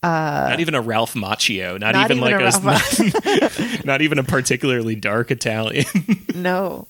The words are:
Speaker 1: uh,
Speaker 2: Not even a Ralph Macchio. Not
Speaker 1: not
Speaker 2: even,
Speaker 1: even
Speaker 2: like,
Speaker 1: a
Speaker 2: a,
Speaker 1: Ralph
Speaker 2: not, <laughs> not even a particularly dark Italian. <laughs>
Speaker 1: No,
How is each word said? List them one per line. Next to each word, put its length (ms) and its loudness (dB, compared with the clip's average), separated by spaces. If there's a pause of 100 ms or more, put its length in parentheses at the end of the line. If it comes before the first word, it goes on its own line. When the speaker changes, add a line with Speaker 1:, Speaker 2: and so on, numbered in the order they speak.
Speaker 1:
uh, 480 0
Speaker 2:
Not 120 0
even 140 -2
a 60 2
Ralph 320 0
Macchio. 640 -2
Not 140 2
Speaker 1:
not 160 4
Speaker 2:
even, 100 2
Speaker 1:
even 20 0
Speaker 2:
like, 120 2
Speaker 1:
a 40 2
Speaker 2:
a, 240 2
Speaker 1:
Ralph 1040 2 (100)
Speaker 2:
not, 100 -6
<laughs> 0 -
not 160 0
even 180 2
a 40 0
particularly 720 0
dark 360 -2
Italian. 580 -2
<laughs> 60 -6 (400)
Speaker 1:
No, 540 -2